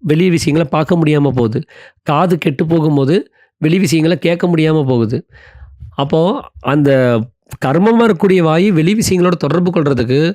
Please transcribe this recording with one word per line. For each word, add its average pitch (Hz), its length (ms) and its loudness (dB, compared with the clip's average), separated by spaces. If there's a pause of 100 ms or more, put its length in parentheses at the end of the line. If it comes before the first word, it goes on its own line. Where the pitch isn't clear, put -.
வெளி 165 260 2
விஷயங்களை 156 380 0
பார்க்க 160 320 0
முடியாம 147 340 2
போகுது, 120 280 -2 (420)
காது 170 340 0
கெட்டு 151 280 -2
போகும்போது 156 520 0 (440)
வெளி 160 180 0
விஷயங்களை 156 400 0
கேட்க 175 260 -2
முடியாம 156 400 0
போகுது. 120 320 0 (800)
அப்போ 151 220 0 (440)
அந்த 139 280 2 (680)
கர்மமா 208 440 2
இருக்கக்கூடிய 190 400 2
வாயு 165 280 2
வெளி 165 220 2
விஷயங்களோட 180 440 0
தொடர்பு 170 340 -2
கொள்றதுக்கு 139 480 0 (160)